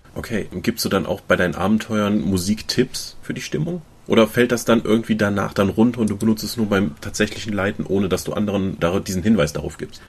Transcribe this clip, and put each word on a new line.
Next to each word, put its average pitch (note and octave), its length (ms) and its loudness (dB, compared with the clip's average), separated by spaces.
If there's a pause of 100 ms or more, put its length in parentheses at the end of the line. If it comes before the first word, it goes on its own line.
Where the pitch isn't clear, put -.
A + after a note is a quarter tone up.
(160)
Okay, G#2 360 -6
und F2+ 120 -8
gibst - 220 -2
du G2 40 0
dann G2 160 2
auch - 140 -2
bei - 160 2
deinen F2 200 0
Abenteuern G#2 640 0
Musiktipps F#2+ 1000 -2
für - 120 -8
die - 80 -6
Stimmung? E3 400 -4 (240)
Oder A2 220 6
fällt B2 240 2
das A#2 140 0
dann A2+ 180 4
irgendwie A2+ 320 2
danach G2+ 380 0
dann G2 160 4
runter A#2 320 2
und G#2 80 2
du G#2 80 -2
benutzt A2 260 0
es - 140 -6
nur A2+ 80 0
beim G2+ 340 0
tatsächlichen - 540 -4
Leiten, G2+ 320 -2
ohne G2 240 0
dass F#2 160 -2
du - 80 -6
anderen G2 440 -2
dar-, F2 220 0
diesen F#2 240 -4
Hinweis G2 300 4
darauf D2 240 -6
gibst? - 320 -12